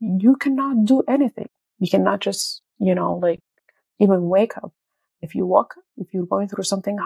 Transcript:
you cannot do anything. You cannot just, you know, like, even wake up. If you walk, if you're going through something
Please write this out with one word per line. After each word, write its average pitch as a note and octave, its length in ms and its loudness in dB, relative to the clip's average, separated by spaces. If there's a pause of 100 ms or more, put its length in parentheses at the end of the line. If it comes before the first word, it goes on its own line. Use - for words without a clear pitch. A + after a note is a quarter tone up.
you G3+ 360 2
cannot C4+ 480 0
do C4 220 4
anything. C4+ 420 -2 (300)
You F#3 100 -2
cannot G3 320 2
just, - 420 -6 (160)
you F#3 180 2
know, F3 200 -2
like, F3 240 0 (600)
even F#3+ 280 4
wake G3 300 2
up. - 140 -14 (540)
If - 100 -16
you F#3 80 -2 (100)
walk, A3+ 160 2 (320)
if F3+ 100 -12
you're F3+ 220 -6
going G3 140 -2
through F#3+ 240 -8
something G3+ 340 -4